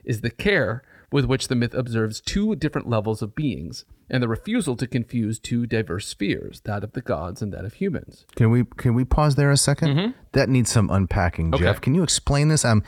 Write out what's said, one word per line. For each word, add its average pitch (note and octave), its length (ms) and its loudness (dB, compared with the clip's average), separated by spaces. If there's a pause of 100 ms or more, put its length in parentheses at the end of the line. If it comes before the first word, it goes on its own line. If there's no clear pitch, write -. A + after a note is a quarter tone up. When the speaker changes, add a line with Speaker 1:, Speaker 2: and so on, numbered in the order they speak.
Speaker 1:
is A2 180 -4
the A#2 80 -2
care C#3+ 520 0 (300)
with C3+ 140 2
which B2+ 220 -2
the C3 60 0
myth A#2+ 200 0
observes A2+ 460 -2
two G#3 360 -2
different C#3+ 320 -4
levels A2 340 0
of G#2+ 120 -8
beings A#2 500 -6 (260)
and B2+ 120 0
the A#2+ 60 0
refusal E3 480 -2
to B2+ 100 -4
confuse A2+ 520 -4
two A#2+ 280 -4
diverse G#2 400 -4
spheres, - 580 -6
that G#2 180 -6
of G#2+ 100 -10
the C3 100 -8
gods F2+ 400 -6
and G2+ 100 -6
that - 120 -10
of G2+ 100 -10
humans." - 500 -6 (120)
Speaker 2:
Can A2+ 140 6
we, B2 140 4
can - 300 0
we B2+ 100 2
pause D3+ 320 4
there C#3+ 140 4
a C#3 60 4
second? C#3+ 400 2
Speaker 1:
Mm-hmm. G3+ 140 0 (220)
Speaker 2:
That C3+ 160 2
needs B2+ 240 4
some G#2+ 180 4
unpacking, F2 640 0
Speaker 1:
Okay. F2+ 100 2
Speaker 2:
Jeff. G#2+ 160 2
Can B2+ 140 0
you F#3 80 2
explain C#3+ 460 2
this? D#3 160 2
Um, A2 240 4